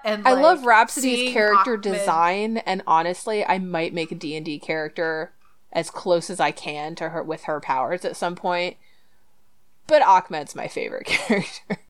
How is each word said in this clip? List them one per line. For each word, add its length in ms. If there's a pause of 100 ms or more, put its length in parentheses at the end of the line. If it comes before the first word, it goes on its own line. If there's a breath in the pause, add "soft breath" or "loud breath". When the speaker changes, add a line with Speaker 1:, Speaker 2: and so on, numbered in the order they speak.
Speaker 1:
and, 240
Speaker 2:
I 60
Speaker 1:
like, 80
Speaker 2:
love 240
Rhapsody's 540
Speaker 1:
seeing 120
Speaker 2:
character 400
Speaker 1:
Ahmed 80
Speaker 2:
design, 760
and 280
honestly, 600
I 100
might 380
make 180
a 40
D 200
and 80
D 140
character 760 (400)
as 160
close 400
as 120
I 100
can 460
to 120
her 140
with 220
her 140
powers 460
at 140
some 180
point. 400 (1080)
But 160
Ahmed's 520
my 140
favorite 380
<laughs> 0
character. 720 (100)